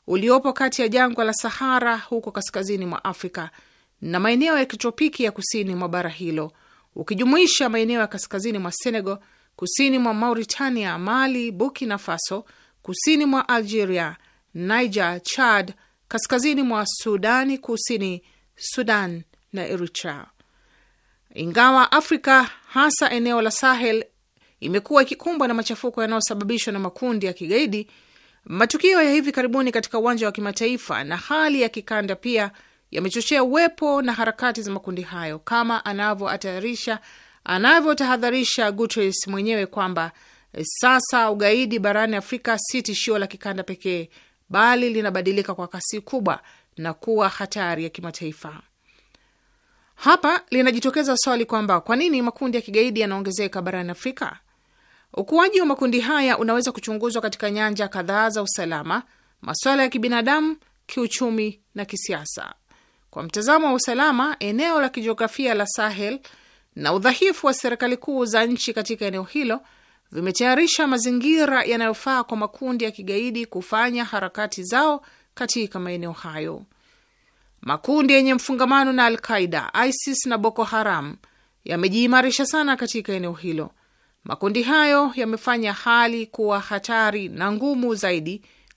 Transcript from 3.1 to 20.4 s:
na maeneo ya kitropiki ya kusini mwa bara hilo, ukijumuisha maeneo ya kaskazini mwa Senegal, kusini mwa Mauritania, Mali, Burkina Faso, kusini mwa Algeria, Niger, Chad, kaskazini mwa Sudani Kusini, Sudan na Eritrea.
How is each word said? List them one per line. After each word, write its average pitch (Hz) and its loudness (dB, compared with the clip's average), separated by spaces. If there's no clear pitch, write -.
na 170 -4
maeneo 254 4
ya 269 2
kitropiki 254 -2
ya 214 2
kusini 202 -2
mwa 180 -4
bara 170 -2
hilo, 156 -6
ukijumuisha 254 4
maeneo 226 0
ya 214 2
kaskazini 202 -4
mwa 180 -6
Senegal, 202 -4
kusini 262 2
mwa 233 0
Mauritania, 226 -2
Mali, 240 0
Burkina 214 -4
Faso, 190 -6
kusini 294 2
mwa 269 2
Algeria, 202 0
Niger, 190 0
Chad, 208 2
kaskazini 262 0
mwa 220 0
Sudani 233 0
Kusini, 202 -4
Sudan 202 -2
na 190 -6
Eritrea. 170 -8